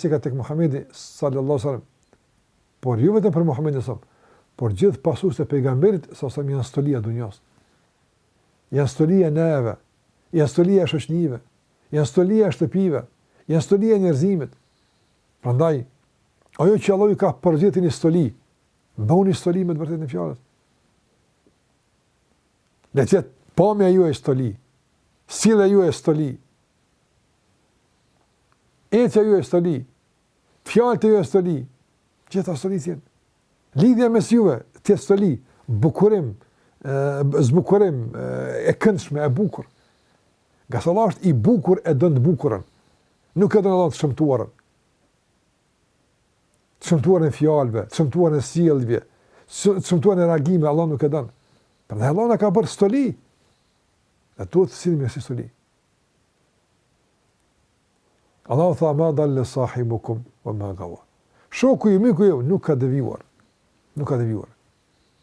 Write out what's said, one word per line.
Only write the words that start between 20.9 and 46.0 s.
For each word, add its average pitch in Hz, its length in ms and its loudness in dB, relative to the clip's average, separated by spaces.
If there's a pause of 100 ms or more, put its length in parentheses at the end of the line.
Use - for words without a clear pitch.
Le 139 100 2
të 190 140 4
jetë - 140 -8 (260)
pamja 196 320 4
juaj 180 280 4
stoli, 131 340 -2 (800)
sjellja 208 400 4
juaj 185 280 4
stoli, 151 320 -2 (2750)
ecja 214 320 4
juaj 196 240 2
stoli, 175 260 0 (920)
fjalët 233 340 2
e 220 80 4
juaj 202 180 2
stoli, 180 280 0 (720)
gjitha 185 280 -4
stoli 190 220 -6
të 165 120 -8
jenë. 147 120 -14 (800)
Lidhja 240 320 4
mes 208 160 0
juve 196 300 2 (200)
të 208 140 2
jetë 151 80 -4
stoli, 202 300 2 (340)
bukurim, 147 680 0 (500)
e, 139 140 -4 (500)
zbukurim, 175 540 2 (120)
e, 127 120 -10 (440)
e - 80 0
këndshme, 147 480 0
e 143 80 0
bukur. 185 320 -2 (1040)
Nga 117 120 -6
se 165 100 -2
Allah 208 220 2
është - 160 -2
i 160 80 4
bukur, 180 480 2
e 165 100 0
don 151 220 2
të 120 80 2
bukurën. 131 380 0 (800)
Nuk 196 140 2
e 208 80 4
don 190 120 2
Allah 180 180 2
të - 80 -14
shëmtuarën. 135 520 -2 (2250)